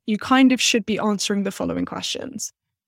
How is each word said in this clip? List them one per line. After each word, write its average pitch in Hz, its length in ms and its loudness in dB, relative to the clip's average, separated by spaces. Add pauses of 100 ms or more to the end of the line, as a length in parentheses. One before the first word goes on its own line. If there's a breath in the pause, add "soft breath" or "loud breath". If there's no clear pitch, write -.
you 214 140 0
kind 262 320 6
of 254 100 0
should - 240 2
be 214 140 -2
answering 202 440 0
the 190 80 -2
following 87 340 -4
questions. - 680 -8 (340)